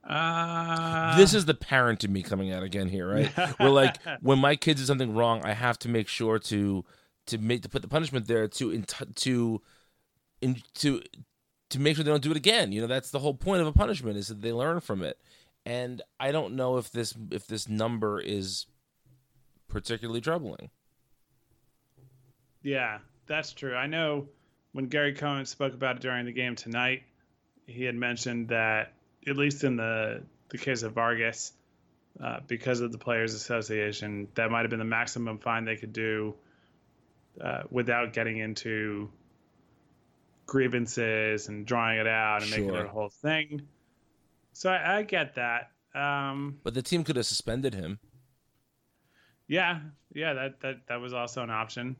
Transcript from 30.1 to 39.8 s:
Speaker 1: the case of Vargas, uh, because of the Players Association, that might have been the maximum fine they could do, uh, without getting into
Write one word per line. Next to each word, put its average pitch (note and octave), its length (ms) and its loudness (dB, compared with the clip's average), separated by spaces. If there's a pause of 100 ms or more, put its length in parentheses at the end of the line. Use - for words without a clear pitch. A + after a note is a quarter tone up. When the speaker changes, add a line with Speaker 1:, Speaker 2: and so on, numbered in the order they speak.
Speaker 1:
the - 100 -10
case B2+ 240 -2
of A2 120 -6
Vargas, A2+ 580 0 (680)
uh, B2 280 -6
because A#2+ 320 -2
of A#2+ 100 -4
the A2+ 80 -10
Players A2+ 360 0
Association, G#2+ 1000 -4
that A2+ 160 0
might A#2 120 2
have A2+ 80 0
been A2+ 100 -4
the A2 40 -4
maximum A2+ 540 -4
fine A2+ 260 -2
they A2 120 -4
could G#2+ 160 -12
do, G#2+ 420 -2 (1080)
uh, - 300 -4
without A#2+ 420 0
getting A2+ 260 -2
into G#2+ 680 -4 (1400)